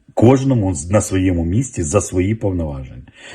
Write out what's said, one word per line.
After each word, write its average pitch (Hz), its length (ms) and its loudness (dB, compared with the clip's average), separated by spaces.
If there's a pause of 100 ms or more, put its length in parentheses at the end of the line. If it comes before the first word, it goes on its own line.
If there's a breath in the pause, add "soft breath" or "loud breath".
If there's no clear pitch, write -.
(140)
кожному 123 600 4
з-, 80 160 -8
на 104 100 2
своєму 95 440 0
місці 95 380 -2
за 82 180 0
свої 92 340 -2
повноваження. 71 680 -6 (320 loud breath)